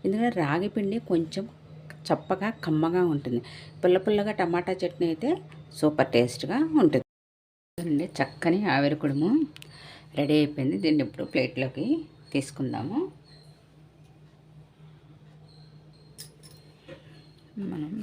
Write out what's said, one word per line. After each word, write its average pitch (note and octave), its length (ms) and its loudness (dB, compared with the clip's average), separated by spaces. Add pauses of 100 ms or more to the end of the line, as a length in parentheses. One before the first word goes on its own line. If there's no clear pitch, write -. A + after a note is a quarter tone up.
ఎందుకంటే G#3+ 240 2 (120)
రాగి D#3+ 340 0
పిండి G3+ 220 -2 (140)
కొంచెం E3+ 340 -2 (640)
చప్పగా F#3 400 -2 (160)
కమ్మగా E3 380 2 (100)
ఉంటుంది. B2 280 -2 (400)
పుల్ల F3+ 240 6
పుల్లగా G#3 360 0
టమాటా F3 420 0
చట్నీ F3 300 -2
అయితే A#3 180 -2 (480)
సూపర్ D3+ 360 2
టేస్ట్గా C3 440 2 (220)
ఉంటుంది. C#3+ 220 6 (760)
చూడండి, E3 280 -2 (140)
చక్కని E3+ 400 0 (140)
ఆవిరి C#3+ 300 2
కుడుము D3 260 0 (880)
రెడీ D3 240 2
అయిపోయింది. C#3+ 420 0
దీన్ని D3+ 220 4
ఇప్పుడు - 180 -8 (100)
ప్లేట్లోకి C3 520 -2 (480)
తీసుకుందాము. C3+ 680 -4 (4000)
మనం D#3 180 -8 (140)